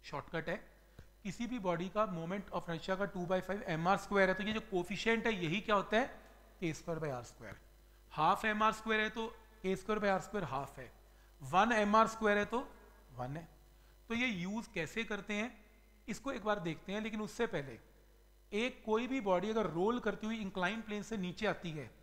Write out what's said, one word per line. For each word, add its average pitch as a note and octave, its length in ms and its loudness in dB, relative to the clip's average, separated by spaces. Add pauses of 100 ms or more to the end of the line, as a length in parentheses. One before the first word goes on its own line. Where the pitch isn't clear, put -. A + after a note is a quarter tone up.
shortcut D#3 440 -4
है, F3+ 80 -2 (680)
किसी A3 220 -4
भी B3 140 -4
body F3+ 300 0
का G#3+ 180 2
moment F3+ 440 -4
of F3+ 140 -2
inertia E3+ 320 -2
का G3+ 80 2
टू F3+ 200 -4
बाई F#3 160 2
फ़ाइव G3+ 260 -4
एम E3 200 2
आर G3 100 6
स्क्वायर G3 300 4
है, F#3 60 4
तो G3 80 -2
ये G#3+ 100 0
जो A3 100 0
coefficient G3+ 640 0
है A3+ 80 4
यही F3 260 0
क्या G#3+ 160 2
होता F#3+ 200 2
है? C4 100 6 (540)
K E3 140 0
square D#3+ 260 -6
by D#3 120 -2
आर A#2+ 120 -6
स्क्वायर। G#2 320 -14 (560)
हाफ F3+ 340 4
एम G#3+ 160 2
आर A3 120 6
स्क्वायर A3 260 0
है G#3+ 100 2
तो A3+ 160 -4 (360)
के F#3 140 0
स्क्वायर G#3+ 240 -2
by G3+ 80 4
आर F#3+ 140 4
स्क्वायर G3+ 240 -4
हाफ C3+ 320 -6
है, B2 120 -14 (500)
वन F3+ 340 6
एम G#3 220 6
आर A3 120 8
स्क्वायर G#3 300 4
है G#3 80 2
तो B3 200 -2 (500)
वन B2+ 200 -6
है। E3+ 120 -12 (600)
तो A3+ 60 -2
ये B3 140 2
यूज़ G3+ 440 -2
कैसे F3 340 -4
करते G#3 280 -4
हैं A3 180 -2 (560)
इसको C4 240 -4
एक A3 120 -6
बार G#3 160 2
देखते E3 320 -4
हैं, G#3 80 -2
लेकिन A3 220 -4
उससे A3+ 260 -2
पहले C3+ 300 -6 (760)
एक A#3+ 320 -2
कोई A3 220 0
भी C4 160 0
body F#3+ 280 2
अगर A3 180 2
roll F#3+ 320 2
करती G3+ 260 -2
हुई A3+ 120 -2
incline G3 440 -2
plane G#3 200 -6
से A3+ 160 -6
नीचे F3+ 280 -2
आती F3 260 -2
है C#3+ 140 -8 (160)